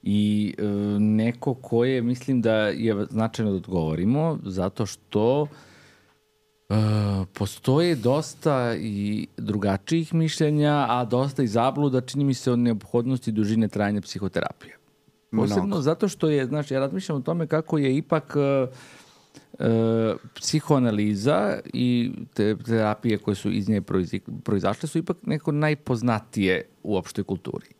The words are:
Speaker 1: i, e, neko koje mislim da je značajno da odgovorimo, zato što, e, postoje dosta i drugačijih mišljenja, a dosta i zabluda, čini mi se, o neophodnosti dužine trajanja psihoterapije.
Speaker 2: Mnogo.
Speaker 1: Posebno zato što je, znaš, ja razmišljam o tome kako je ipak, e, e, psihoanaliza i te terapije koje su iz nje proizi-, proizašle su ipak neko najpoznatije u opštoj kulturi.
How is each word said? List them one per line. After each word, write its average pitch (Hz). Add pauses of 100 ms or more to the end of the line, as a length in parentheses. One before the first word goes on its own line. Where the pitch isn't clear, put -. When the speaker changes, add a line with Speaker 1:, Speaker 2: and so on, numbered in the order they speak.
Speaker 1:
i, 104
e, - (360)
neko 110
koje 120
mislim 123
da 110
je 107
značajno 110
da 98
odgovorimo, 92
zato 95
što, 127 (1200)
e, 101 (540)
postoje 151
dosta 127
i 104 (100)
drugačijih 104
mišljenja, 147
a 123
dosta 131
i 120
zabluda, 131
čini 131
mi 135
se, 123
o 120
neophodnosti 120
dužine 107
trajanja 104
psihoterapije. - (540)
Speaker 2:
Mnogo. 110
Speaker 1:
Posebno 190
zato 160
što 165
je, 139
znaš, 143
ja 135
razmišljam 156
o 127
tome 165
kako 156
je 135
ipak, 156
e, 139 (920)
e, 113 (200)
psihoanaliza 127
i 123 (240)
te 107
terapije 110
koje 104
su 104
iz 98
nje 107
proizi-, 95 (200)
proizašle 104
su 170
ipak 170
neko 151
najpoznatije 117 (200)
u 104
opštoj 92
kulturi. - (140)